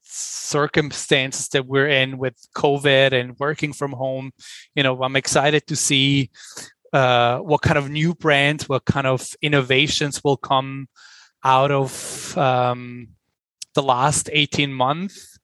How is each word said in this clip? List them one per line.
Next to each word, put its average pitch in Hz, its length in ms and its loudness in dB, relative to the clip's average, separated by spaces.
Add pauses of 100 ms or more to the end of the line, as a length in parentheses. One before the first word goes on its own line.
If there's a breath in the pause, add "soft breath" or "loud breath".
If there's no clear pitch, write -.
circumstances - 1500 -2
that 135 180 -2
we're 135 220 0
in 131 300 0
with 127 160 -4 (200)
covid 139 600 4
and 123 240 -2
working 147 340 -4
from 139 200 -6
home, 131 400 -8 (420 loud breath)
you 147 80 2
know, 131 200 0
I'm 131 140 0
excited 147 520 0
to 156 60 -6
see, 139 560 2 (600 loud breath)
uh, 123 460 4
what 151 240 0
kind 156 160 2
of 139 100 -2
new 156 260 0
brands, 147 540 0
what 135 160 -2
kind 139 220 0
of 131 200 -2 (140)
innovations 139 840 0
will 139 140 2
come 135 500 -4 (560 loud breath)
out 131 280 4
of, - 680 -4
um, 123 720 -2 (640)
the 147 100 0
last 135 520 2
eighteen 143 400 0
months, 147 680 -4